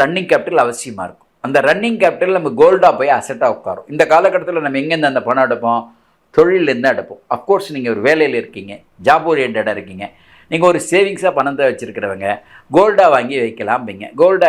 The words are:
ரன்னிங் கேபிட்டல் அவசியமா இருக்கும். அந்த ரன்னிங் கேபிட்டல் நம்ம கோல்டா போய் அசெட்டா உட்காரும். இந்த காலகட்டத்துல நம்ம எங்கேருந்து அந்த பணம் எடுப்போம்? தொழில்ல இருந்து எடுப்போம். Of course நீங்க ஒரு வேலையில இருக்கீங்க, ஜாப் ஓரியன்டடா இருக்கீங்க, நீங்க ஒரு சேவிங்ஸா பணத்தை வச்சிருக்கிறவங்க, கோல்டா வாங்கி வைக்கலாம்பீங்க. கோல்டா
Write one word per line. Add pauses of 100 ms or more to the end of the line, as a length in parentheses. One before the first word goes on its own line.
ரன்னிங்
கேபிட்டல்
அவசியமா
இருக்கும். (140)
அந்த
ரன்னிங்
கேபிட்டல்
நம்ம
கோல்டா
போய்
அசெட்டா
உட்காரும்.
இந்த
காலகட்டத்துல
நம்ம
எங்கேருந்து
அந்த
பணம்
எடுப்போம்? (540)
தொழில்ல
இருந்து
எடுப்போம். (140)
Of
course
நீங்க
ஒரு
வேலையில
இருக்கீங்க, (300)
ஜாப்
ஓரியன்டடா
இருக்கீங்க, (460)
நீங்க
ஒரு (120)
சேவிங்ஸா
பணத்தை
வச்சிருக்கிறவங்க, (480)
கோல்டா (100)
வாங்கி
வைக்கலாம்பீங்க. (120)
கோல்டா